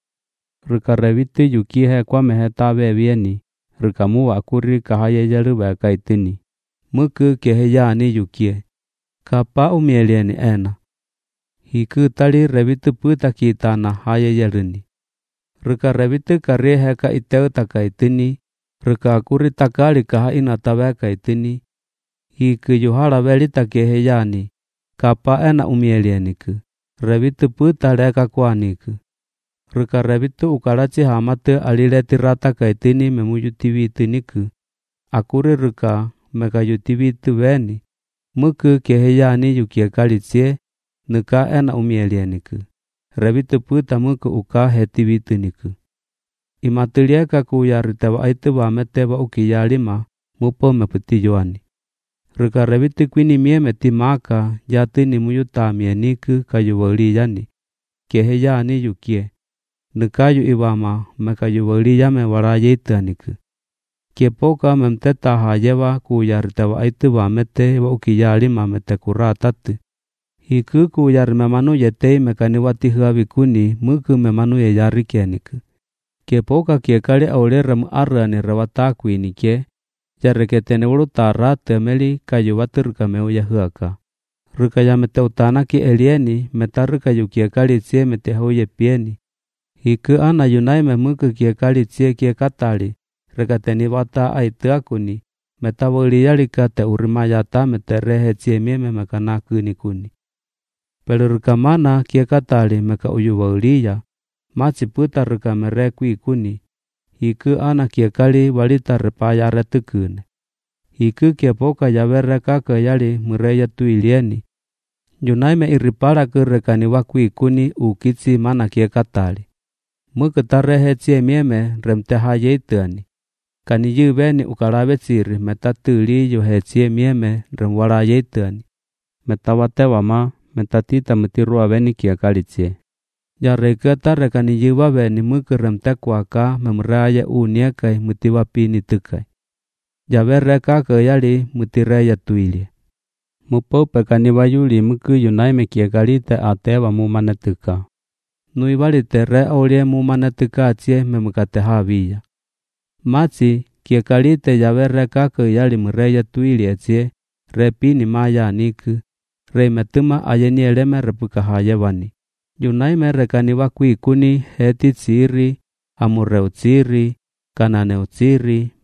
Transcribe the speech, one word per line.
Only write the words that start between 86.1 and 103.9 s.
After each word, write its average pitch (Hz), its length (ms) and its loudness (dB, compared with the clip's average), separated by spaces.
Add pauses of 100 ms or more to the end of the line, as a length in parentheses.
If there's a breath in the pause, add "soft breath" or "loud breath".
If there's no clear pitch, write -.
me 113 140 -2
ta 127 180 -2
rika 135 260 -2
yu 113 160 0
ke 107 220 -2
kale 127 300 0
tsie 131 260 -2
me 120 120 -2
te 117 160 -6
hau 117 180 -2
ye 117 140 0
pieni. 113 540 -2 (560)
Hiku 139 460 0
ana 156 240 2
yu 120 160 2
nai 139 200 2
me 135 140 0
muku 131 380 -2
ke 117 200 0
kale 127 320 0
tsie 131 280 -2
ke 123 200 -2
katali, 110 600 -4 (420)
rika 117 220 -2
teni 113 280 -2
wa 123 180 -2
ta 127 280 -2
ai 123 180 -2
te 127 200 -4
akuni, 107 500 -6 (400)
me 113 100 -4
ta 131 180 -4
wali 127 340 2
ya 143 120 4
rika 127 340 0
te - 140 -4
urima 113 420 -2
ya 113 180 0
ta 127 220 -2
me 123 140 -2
te 110 200 -4
rehe 117 340 0
tsie 110 260 -2
mie 123 180 -2
me 123 140 -4
me 104 140 -6
ka 107 140 -8
na 110 220 -4
kuni 104 340 -4
kuni. 101 340 -10 (960)
Pelu 120 220 0
rika 117 300 0
mana 139 460 2
ke 127 220 0
katali 117 560 0
me 107 160 -2
ka - 140 -6
uyu 107 280 -2
wali 104 440 0
ya, 104 180 -4 (540)